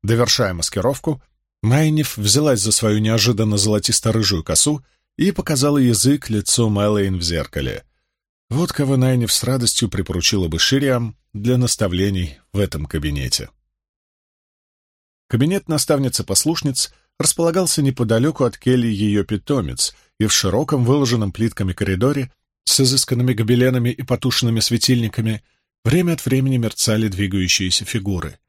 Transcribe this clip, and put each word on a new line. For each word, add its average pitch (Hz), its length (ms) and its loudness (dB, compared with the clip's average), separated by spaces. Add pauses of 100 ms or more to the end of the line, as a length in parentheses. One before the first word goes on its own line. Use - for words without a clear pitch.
Довершая 110 520 2
маскировку, 127 680 -2 (400)
Найниф 151 540 2
взялась 117 440 2
за 107 120 0
свою 107 280 2
неожиданно 107 560 0
золотисто-рыжую 104 880 0
косу 147 400 0 (320)
и 190 160 2
показала 147 460 0
язык 131 520 2
лицу 110 380 0
Мэлэйн 101 500 2
в 85 40 -6
зеркале. 73 640 -4 (640)
Вот 165 240 -2
кого 139 240 0
Найниф 127 360 2
с - 100 0
радостью 120 460 -2
припоручила 90 600 -2
бы 80 100 -2
Шириам 127 580 0 (160)
для 117 260 0
наставлений 95 800 -2 (140)
в 98 80 -2
этом 76 260 -4
кабинете. 71 640 -4 (1800)
Кабинет 160 420 0
наставницы-послушниц 147 1200 -2 (260)
располагался 170 640 0
неподалёку 131 640 0
от 117 120 -2
кельи 123 360 2
её 104 320 0
питомец 98 720 -4 (260)
и 107 60 2
в 104 60 0
широком, 123 520 0
выложенном 120 480 2
плитками 107 400 -2
коридоре 117 580 -2 (340)
с - 160 2
изысканными 127 520 0
гобеленами 120 580 2
и - 120 -8
потушенными 120 580 0
светильниками 113 800 0 (420)
время 170 280 2
от - 120 -4
времени 131 320 2
мерцали 110 520 0
двигающиеся 95 760 -2
фигуры. 95 540 -6 (100)